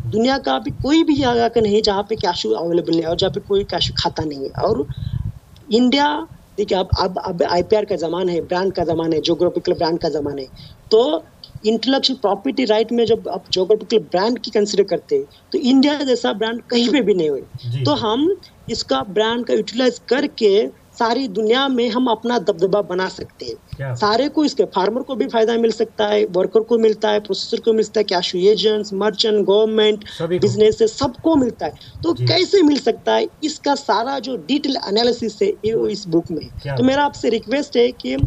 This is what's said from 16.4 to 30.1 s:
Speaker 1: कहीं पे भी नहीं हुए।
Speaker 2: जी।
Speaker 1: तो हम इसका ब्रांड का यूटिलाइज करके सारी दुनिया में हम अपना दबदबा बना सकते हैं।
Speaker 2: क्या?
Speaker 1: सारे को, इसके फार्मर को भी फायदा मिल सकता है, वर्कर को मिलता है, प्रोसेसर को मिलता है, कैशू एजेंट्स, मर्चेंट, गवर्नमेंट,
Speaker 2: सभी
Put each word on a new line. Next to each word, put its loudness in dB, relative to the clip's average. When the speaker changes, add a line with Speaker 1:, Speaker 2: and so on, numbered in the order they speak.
Speaker 1:
कहीं 0
पे 2
भी 2
नहीं 0
हुए। -4
Speaker 2:
जी। -4
Speaker 1:
तो 2
हम 0
इसका -4
ब्रांड -2
का -2
यूटिलाइज 0
करके 2
सारी -4
दुनिया 0
में 0
हम 0
अपना 0
दबदबा 0
बना -4
सकते -14
हैं। -12
Speaker 2:
क्या? -6
Speaker 1:
सारे 2
को, 0
इसके 2
फार्मर -2
को -6
भी -2
फायदा 2
मिल 2
सकता -2
है, 2
वर्कर 2
को 0
मिलता 2
है, 2
प्रोसेसर -6
को 0
मिलता 0
है, 2
कैशू -2
एजेंट्स, 2
मर्चेंट, 0
गवर्नमेंट, 2
Speaker 2:
सभी -4